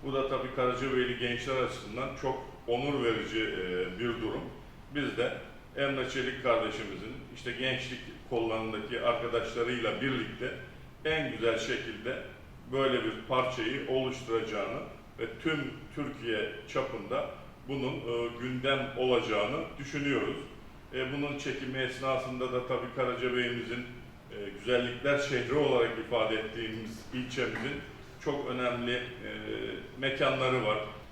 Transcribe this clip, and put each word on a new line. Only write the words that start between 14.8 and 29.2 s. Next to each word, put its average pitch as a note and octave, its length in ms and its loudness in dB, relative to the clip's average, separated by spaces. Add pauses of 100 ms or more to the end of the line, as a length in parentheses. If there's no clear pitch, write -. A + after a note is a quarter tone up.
ve A#2 60 0 (180)
tüm D3 300 0 (220)
Türkiye A#2 560 -2 (160)
çapında A#2+ 640 -2 (380)
bunun, C3+ 260 -2
e, A#2 360 0 (120)
gündem B2+ 560 0
olacağını A#2 600 4 (220)
düşünüyoruz. C#3 580 0 (560)
E, C3 200 -2
bunun C#3+ 240 -2
çekimi C3 400 -2
esnasında B2+ 760 0
da B2 140 0
tabii B2 280 0
Karacabeyimizin, B2 880 0 (460)
e, G#2 180 -6 (100)
güzellikler B2 600 4
şehri A#2 340 2
olarak B2 460 6
ifade A2 360 4
ettiğimiz A2 800 -4
ilçemizin B2+ 680 -2 (440)
çok C3+ 240 0
önemli, B2 460 0
e, A#2+ 60 0 (960)